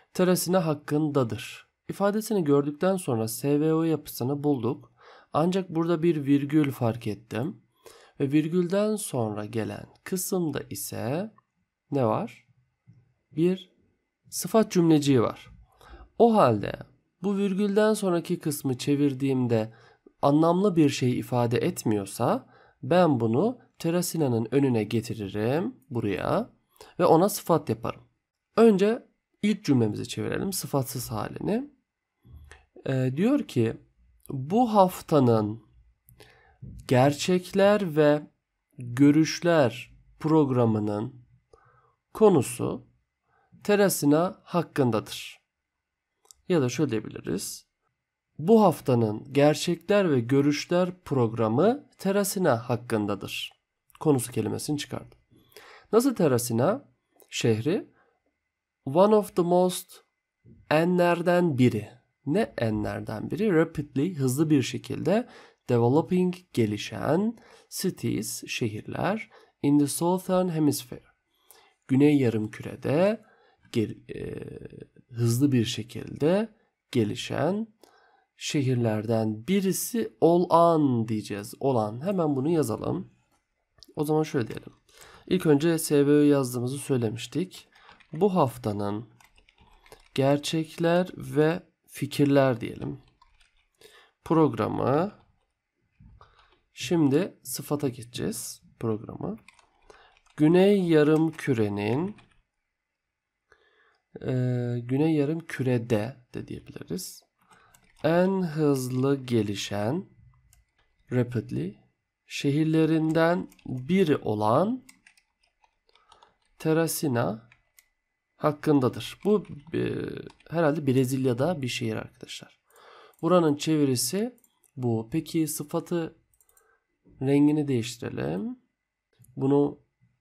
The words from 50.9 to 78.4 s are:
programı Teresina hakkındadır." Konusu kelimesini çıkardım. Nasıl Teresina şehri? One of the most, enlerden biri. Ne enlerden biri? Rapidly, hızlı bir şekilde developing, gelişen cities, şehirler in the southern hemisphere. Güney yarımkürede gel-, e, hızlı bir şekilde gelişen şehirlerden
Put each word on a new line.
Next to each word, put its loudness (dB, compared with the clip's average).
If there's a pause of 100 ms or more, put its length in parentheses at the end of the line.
programı 0
Teresina 0
hakkındadır." -4 (480)
Konusu 0
kelimesini -4
çıkardım. -12 (720)
Nasıl 2
Teresina 0 (360)
şehri? -2 (1000)
One 6
of 0
the 2
most, 0 (640)
enlerden 2
biri. 2 (380)
Ne -2
enlerden -6
biri? 0
Rapidly, 0
hızlı 0
bir 4
şekilde -4 (400)
developing, 2 (180)
gelişen -2 (320)
cities, -6
şehirler -6 (320)
in 4
the 4
southern -2
hemisphere. -2 (840)
Güney 4
yarımkürede -2 (480)
gel-, -4
e, -12 (600)
hızlı 0
bir 4
şekilde -4 (360)
gelişen -2 (720)
şehirlerden -2